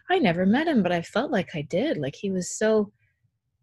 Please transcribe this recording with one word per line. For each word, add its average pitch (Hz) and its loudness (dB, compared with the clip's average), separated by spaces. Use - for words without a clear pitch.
"I 381 4
never 185 2
met 254 2
him, 262 2
but 180 0
I 175 0
felt 233 -4
like 190 -2
I 147 -6
did." 214 -2
Like, 143 -6
he 202 -8
was 185 -6
so, 214 0